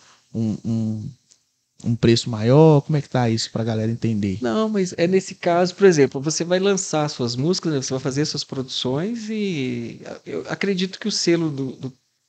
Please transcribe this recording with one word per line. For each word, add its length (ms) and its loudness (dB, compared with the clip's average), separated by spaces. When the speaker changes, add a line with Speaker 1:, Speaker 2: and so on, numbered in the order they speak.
Speaker 1:
um, 320 -2
um, 440 -4
um 120 0
preço 340 4
maior? 520 6
Como 160 0
é 40 -2
que 80 -10
tá 200 0
isso 220 -2
pra 120 -2
galera 280 -2
entender? 500 -2
Speaker 2:
Não, 280 -2
mas 280 -2
é 100 2
nesse 280 0
caso, 400 0
por 100 4
exemplo, 360 6
você 220 -2
vai 140 0
lançar 520 0
suas 260 -4
músicas, 380 0
né, 80 -2
você 120 -6
vai 60 -2
fazer 260 -2
suas 180 -6
produções 880 -6
e 720 -4
eu 240 -8
acredito 500 -4
que 80 -8
o 40 -4
selo 380 0
do, 240 -6
do, 200 -12